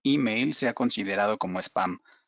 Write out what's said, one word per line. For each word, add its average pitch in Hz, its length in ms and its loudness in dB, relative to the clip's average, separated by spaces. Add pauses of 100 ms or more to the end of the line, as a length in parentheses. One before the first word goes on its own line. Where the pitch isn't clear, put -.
email 135 520 2
sea 120 180 0
considerado 104 640 0
como 92 240 -4
spam? 92 400 -2 (280)